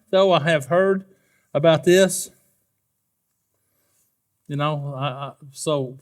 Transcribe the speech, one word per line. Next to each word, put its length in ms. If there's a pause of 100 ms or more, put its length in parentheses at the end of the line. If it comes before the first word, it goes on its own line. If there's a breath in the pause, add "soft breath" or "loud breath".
(100)
though, 220
I 120
have 220
heard 380 (480)
about 300
this. 480 (2250)
You 80
know, 420
I, 100
I, 260 (180)
so 520